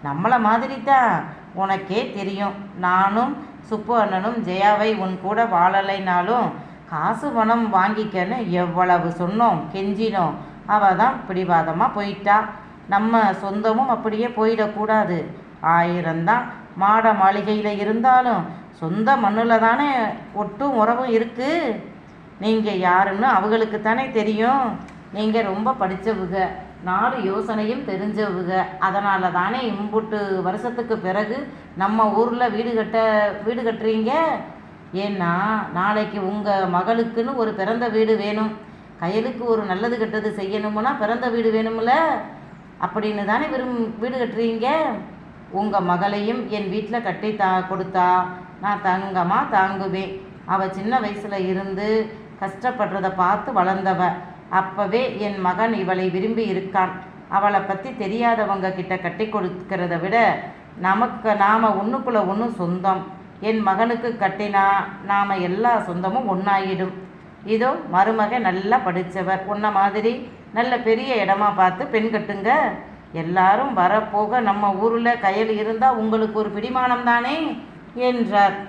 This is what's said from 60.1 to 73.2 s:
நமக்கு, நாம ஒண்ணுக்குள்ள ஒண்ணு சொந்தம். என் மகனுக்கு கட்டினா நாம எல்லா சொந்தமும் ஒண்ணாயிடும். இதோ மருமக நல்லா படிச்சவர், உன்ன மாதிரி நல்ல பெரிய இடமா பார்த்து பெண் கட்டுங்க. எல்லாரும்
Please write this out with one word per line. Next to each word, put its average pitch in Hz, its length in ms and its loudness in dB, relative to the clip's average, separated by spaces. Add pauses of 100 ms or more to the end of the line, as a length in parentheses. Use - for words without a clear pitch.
நமக்கு, 208 580 0
நாம 214 340 4
ஒண்ணுக்குள்ள 226 480 0
ஒண்ணு 208 300 0
சொந்தம். 185 600 -2 (320)
என் 220 220 0
மகனுக்கு 226 580 0
கட்டினா 196 460 2 (400)
நாம 202 320 0
எல்லா 208 420 2
சொந்தமும் 190 500 -2
ஒண்ணாயிடும். 190 640 0 (520)
இதோ 226 300 2 (180)
மருமக 220 460 2
நல்லா 190 380 0
படிச்சவர், 185 680 -2
உன்ன 208 260 0
மாதிரி 202 600 0 (220)
நல்ல 247 260 0
பெரிய 226 460 2
இடமா 196 300 2
பார்த்து 185 300 2
பெண் 220 280 0
கட்டுங்க. 202 380 -2 (600)
எல்லாரும் 190 640 2